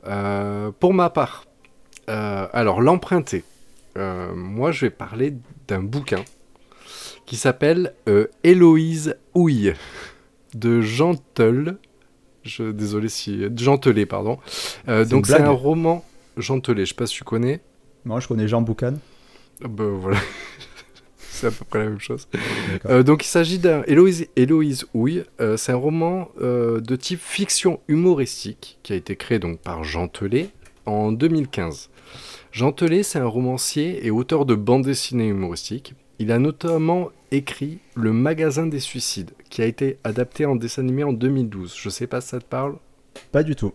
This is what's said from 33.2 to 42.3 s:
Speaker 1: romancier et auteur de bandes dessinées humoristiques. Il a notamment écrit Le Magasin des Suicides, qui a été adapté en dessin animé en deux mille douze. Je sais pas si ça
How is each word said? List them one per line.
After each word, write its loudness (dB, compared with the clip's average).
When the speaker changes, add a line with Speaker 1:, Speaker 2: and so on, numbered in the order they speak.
Speaker 1:
romancier -2
et 2
auteur 2
de 4
bandes 4
dessinées 0
humoristiques. -4
Il -2
a 4
notamment 0
écrit -4
Le 0
Magasin 2
des -2
Suicides, -8
qui -4
a 2
été -2
adapté -2
en 2
dessin -6
animé -2
en 0
deux 0
mille 0
douze. -10
Je -8
sais -8
pas -4
si -14
ça -8